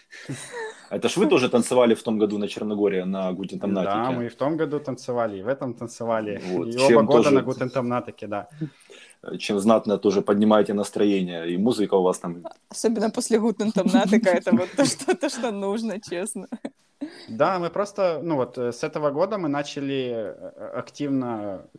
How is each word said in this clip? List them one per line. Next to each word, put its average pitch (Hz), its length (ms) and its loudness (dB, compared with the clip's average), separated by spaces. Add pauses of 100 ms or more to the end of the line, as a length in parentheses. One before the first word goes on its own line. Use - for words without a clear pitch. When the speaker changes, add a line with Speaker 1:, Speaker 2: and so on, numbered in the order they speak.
(880)
Speaker 1:
Это - 180 -2
ж - 100 0
вы 214 100 4
тоже 135 220 4
танцевали 123 440 4
в 107 100 -2
том 110 160 -2
году 104 180 2
на 104 100 -4
Черногории, 101 560 -2
на 95 280 -4
Гутентам 95 420 -6
Speaker 2:
Да, 95 100 0
Speaker 1:
Натике? 113 340 -2
Speaker 2:
мы 120 80 -4
и 117 40 -6
в - 60 -16
том 151 220 -2
году 151 220 -4
танцевали, 120 580 -4
и 95 40 -10
в 98 60 -8
этом 135 260 -4
танцевали. 113 720 -4
Speaker 1:
Вот, 90 220 -2
Speaker 2:
И 117 60 -6
Speaker 1:
чем 127 240 6
Speaker 2:
оба 110 80 8
года 117 180 6
Speaker 1:
тоже 147 120 6
Speaker 2:
на 131 60 4
Гутентам 123 460 -4
Натике, 120 400 -6
да. 101 220 -6 (880)
Speaker 1:
Чем 104 200 0
знатно 107 380 4
тоже 98 240 4
поднимаете 104 520 4
настроение, 95 800 0
и 87 40 -2
музыка 107 380 2
у 95 80 6
вас 92 160 2
там. 87 240 -10 (260)
Speaker 3:
Особенно 220 400 0
после 233 300 0
Гутентам 208 480 0
Натика, 196 440 4
это 180 200 2
вот 185 240 2
то, 277 100 4
что, - 300 0
то, 302 140 -4
что 240 220 -4
нужно, 202 500 -4
честно. 185 460 -8 (840)
Speaker 2:
Да, 151 300 0
мы 170 100 -2
просто, 190 540 -2
ну 165 120 -2
вот, 156 220 -2
э, 120 140 -2
с 117 120 -8
этого 151 280 -2
года 196 260 0
мы 175 120 -4
начали, 139 640 -4
э, 101 640 -8
активно, 120 840 -4 (140)